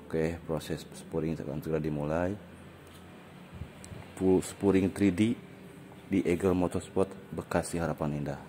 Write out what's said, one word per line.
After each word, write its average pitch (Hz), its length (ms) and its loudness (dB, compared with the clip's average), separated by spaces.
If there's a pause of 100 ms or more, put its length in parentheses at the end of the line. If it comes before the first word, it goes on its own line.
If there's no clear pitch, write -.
Oke, 80 400 0
proses 78 400 -4
spuring 80 560 -4
akan 71 240 -6
segera 80 160 0
dimulai. 78 560 0 (1800)
Full 92 240 6
spuring 95 480 4
three 98 240 4
D 107 160 4 (800)
di 98 160 2
Eagle 90 320 4
Motorsport, 92 480 0 (240)
Bekasi 82 480 -2
Harapan 76 400 -2
Indah. 69 300 -4